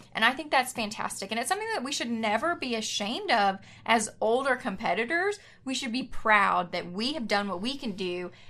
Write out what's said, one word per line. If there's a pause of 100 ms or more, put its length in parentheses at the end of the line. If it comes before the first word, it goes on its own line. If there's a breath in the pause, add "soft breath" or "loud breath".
(140 loud breath)
And
I
think
that's
fantastic.
And
it's
something
that
we
should
never
be
ashamed
of (280 loud breath)
as (100)
older
competitors. (260 loud breath)
We
should
be
proud
that
we
have
done
what
we
can
do, (200 loud breath)